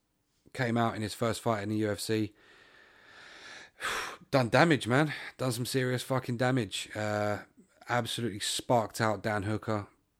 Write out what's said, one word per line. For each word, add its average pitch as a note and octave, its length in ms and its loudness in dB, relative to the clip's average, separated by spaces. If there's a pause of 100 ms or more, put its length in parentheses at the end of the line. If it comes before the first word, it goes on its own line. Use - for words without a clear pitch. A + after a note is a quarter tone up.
(540)
came A#2 220 0
out A#2 180 2
in A2 80 -6
his G#2 100 -4
first A2+ 280 -2
fight A2 220 0
in G#2 80 -4
the G#2+ 60 0
U G#2+ 140 0
F G2+ 80 -2
C. A2 340 -2 (1500)
<sighs> - 500 -8
Done B2+ 180 4
damage, C#3+ 380 6
man. C#3 260 4 (260)
Done B2+ 140 0
some A#2 140 -4
serious B2+ 360 0
fucking B2+ 340 -2
damage. B2+ 580 0
Uh, G#2 440 0 (500)
absolutely A#2 520 -2
sparked - 600 0
out G#2+ 220 2
Dan G#2 200 0
Hooker. G#2+ 460 -4 (320)